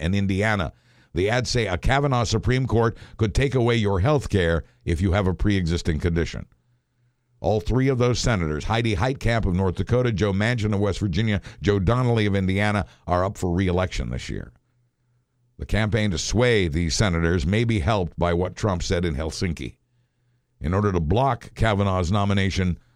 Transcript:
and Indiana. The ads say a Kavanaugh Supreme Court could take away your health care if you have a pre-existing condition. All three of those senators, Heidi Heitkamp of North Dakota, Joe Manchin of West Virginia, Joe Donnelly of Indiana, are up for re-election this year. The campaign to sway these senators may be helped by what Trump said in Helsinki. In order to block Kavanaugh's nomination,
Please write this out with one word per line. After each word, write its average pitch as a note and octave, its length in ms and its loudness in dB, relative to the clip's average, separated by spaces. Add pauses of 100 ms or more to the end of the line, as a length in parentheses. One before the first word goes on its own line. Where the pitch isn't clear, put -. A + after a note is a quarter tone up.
and E2+ 120 0
Indiana. G2 600 0 (420)
The F#2 140 0
ads B2 200 -2
say A#2 160 0
a F#2 100 -4
Kavanaugh C3 480 0
Supreme A#2+ 440 0
Court A2+ 280 0 (220)
could G#2+ 160 0
take C3 220 0
away A#2+ 200 2
your G2+ 240 0
health C3+ 300 2
care E2 340 2 (220)
if E2 160 -2
you F#2+ 100 2
have G2 140 2
a F#2 80 2
pre-existing E2+ 680 0
condition. E2 460 -2 (960)
All G#2 180 0
three B2+ 280 0
of C3+ 100 0
those B2 220 2
senators, E2 460 0
Heidi A2+ 300 0
Heitkamp A#2 500 0
of F2+ 100 0
North F#2 200 0
Dakota, A#2+ 360 0
Joe G2+ 220 0
Manchin G#2+ 380 0
of G2+ 100 0
West G2+ 180 0
Virginia, G#2 420 0 (220)
Joe G2+ 160 4
Donnelly A#2 480 2
of G2 80 0
Indiana, G2+ 500 0 (220)
are F2+ 180 2
up G#2 140 -6
for F2 160 0
re-election F2+ 560 0
this B1 180 -8
year. G1+ 220 -10 (1080)
The D2+ 80 -10
campaign G#2+ 460 0
to D#2+ 80 -2
sway A2 480 2
these E2 260 0
senators E2+ 520 2
may G#2 180 0
be A2+ 160 0
helped F2+ 400 -2
by E2+ 140 2
what F2+ 220 -2
Trump F#2 280 -2
said F2 200 0
in E2 120 -2
Helsinki. D#2 640 -6 (840)
In F2 140 -2
order G#2 160 2
to F2+ 80 2
block A2+ 560 0
Kavanaugh's G2 560 2
nomination, G2 640 0 (180)